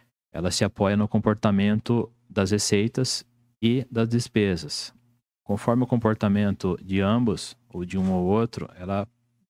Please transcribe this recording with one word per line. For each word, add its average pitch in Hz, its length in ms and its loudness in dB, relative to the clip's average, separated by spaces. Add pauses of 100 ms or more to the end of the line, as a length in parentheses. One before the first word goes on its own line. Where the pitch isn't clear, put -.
(320)
ela 85 180 -2
se - 140 0
apoia 101 320 0
no 107 100 2
comportamento 107 1040 0 (160)
das 98 220 0
receitas 107 720 0 (380)
e 123 280 0
das 113 180 0
despesas. 101 840 -2 (500)
Conforme 117 400 0
o - 20 -4
comportamento 104 960 0
de 95 180 -2
ambos, 107 560 0 (120)
ou 90 160 -8
de 90 120 -8
um 95 160 0
ou 90 140 0
outro, 110 480 0
ela 98 340 -6 (420)